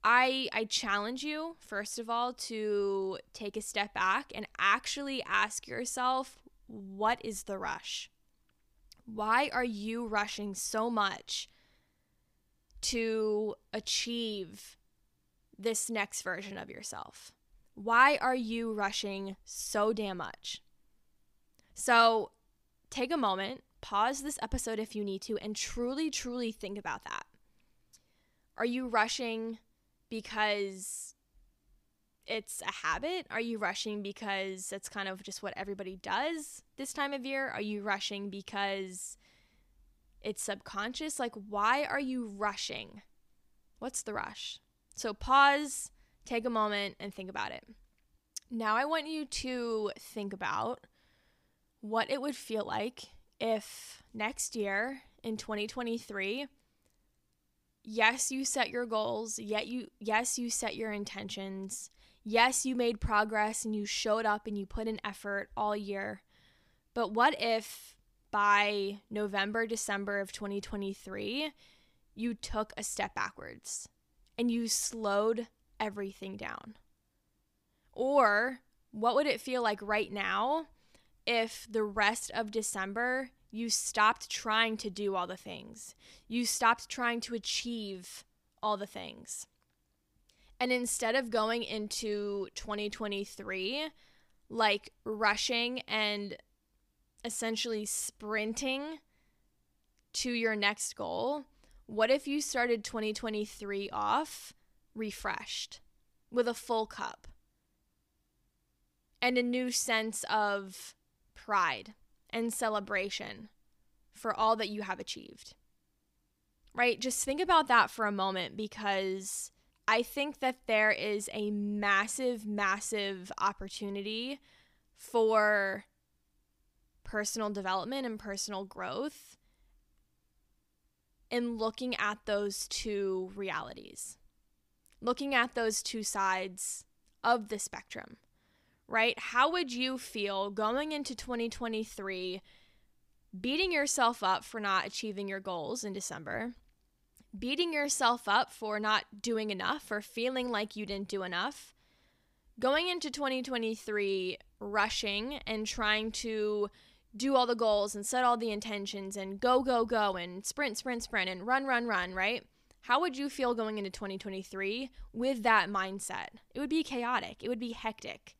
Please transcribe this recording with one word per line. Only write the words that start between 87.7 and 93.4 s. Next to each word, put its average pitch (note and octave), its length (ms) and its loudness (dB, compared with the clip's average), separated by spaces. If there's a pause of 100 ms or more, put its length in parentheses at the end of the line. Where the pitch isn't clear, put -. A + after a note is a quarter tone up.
all G#3 160 2
the G3+ 80 -6
things, - 640 -12 (1120)
and B3 120 2
instead B3 440 2
of B3 140 2
going A3+ 340 2
into G#3 920 -4
twenty G#3 340 -4
twenty-three, G3+ 960 -4 (640)